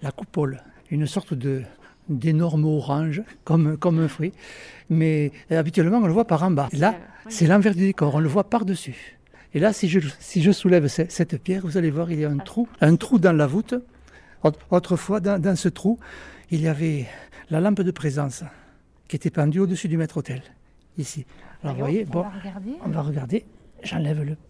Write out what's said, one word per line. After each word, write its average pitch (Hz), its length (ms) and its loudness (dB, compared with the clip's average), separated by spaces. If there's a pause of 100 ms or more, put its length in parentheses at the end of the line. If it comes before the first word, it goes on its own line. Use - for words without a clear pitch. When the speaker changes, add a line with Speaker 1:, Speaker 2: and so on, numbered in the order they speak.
Speaker 1:
la 139 80 -6
coupole, 135 520 -6 (280)
une 151 160 0
sorte - 280 -6
de, 131 280 -4 (460)
d'énorme 156 560 0
orange, 151 580 -2 (220)
comme, 156 320 2
comme 165 220 2
un 160 100 2
fruit. 160 240 -6 (560)
Mais, 156 440 2 (180)
euh, 160 80 2
habituellement, 170 400 2
on 220 80 4
le 160 60 2
voit 220 140 2
par 160 180 2
en 190 60 2
bas. 139 220 0
Là, 165 180 2
Speaker 2:
Euh, 180 80 -4 (280)
oui. 226 60 -14
Speaker 1:
c'est 170 140 4
l'envers 196 280 6
du 170 60 0
décor, 185 340 2
on 151 60 2
le 160 80 2
voit 196 160 0
par-dessus. 190 760 -4 (360)
Et 160 60 -2
là, 202 140 4
si 196 140 0
je, 180 120 4 (180)
si - 240 -2
je 185 80 6
soulève 180 360 4
ce, 156 240 -2
cette 165 320 -2
pierre, 190 200 -4
vous 170 140 -6
allez 165 140 2
voir, 165 200 -4
il 156 100 -2
y 151 40 -2
a 147 60 -2
un 143 80 -2
Speaker 2:
Ah. - 60 -4
Speaker 1:
trou, 233 240 -4 (120)
un 160 160 8
trou 233 220 2
dans 170 180 6
la 151 100 4
voûte. 196 280 -2 (680)
Aut-, 156 60 4 (200)
autrefois, 185 500 0
dans, 196 200 0
dans 185 140 2
ce 175 140 0
trou, 202 300 0 (520)
il 156 120 0
y 160 60 0
avait 151 380 -2 (440)
la 160 100 0
lampe 196 220 2
de 180 80 0
présence 147 540 -4 (640)
qui - 80 -4
était - 140 -4
pendue 151 300 0
au-dessus 185 280 -2
du 165 100 0
maître-autel, 147 440 -6 (540)
ici. 143 300 -8 (360)
Alors, 139 120 -6
vous 123 60 -6
Speaker 2:
Voyons, 139 120 -2
Speaker 1:
voyez, 208 160 -2
Speaker 2:
on 135 40 -10
Speaker 1:
bon, 170 100 -2
Speaker 2:
va 202 80 -10
regarder. 196 420 -12 (100)
Speaker 1:
on 196 60 -8
va 156 140 -4
regarder. 143 420 -4 (380)
J'enlève 151 400 -4
le, 151 140 -6 (140)